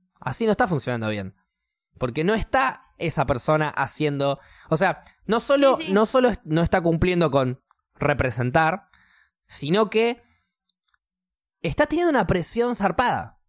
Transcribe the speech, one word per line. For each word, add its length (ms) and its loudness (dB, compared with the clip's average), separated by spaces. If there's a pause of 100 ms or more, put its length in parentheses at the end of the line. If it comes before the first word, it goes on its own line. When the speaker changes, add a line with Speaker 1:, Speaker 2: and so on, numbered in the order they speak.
(200)
Speaker 1:
Así 260 -4
no 60 2
está 160 2
funcionando 420 -4
bien. 260 -8 (640)
Porque 240 -4
no 100 2
está 520 -2 (120)
esa 300 -2
persona 420 0
haciendo, 680 -2 (300)
o 80 0
sea, 260 -2 (240)
no 120 2
solo, 380 4
Speaker 2:
Sí, 100 -10
sí. 60 -2
Speaker 1:
no 140 4
solo 220 4
es-, 160 -4
no 180 0
está 180 2
cumpliendo 480 2
con 320 0 (340)
representar, 920 0 (600)
sino 440 -2
que 320 0 (1400)
está 240 0
teniendo 240 0
una 180 2
presión 480 -2
zarpada 720 -2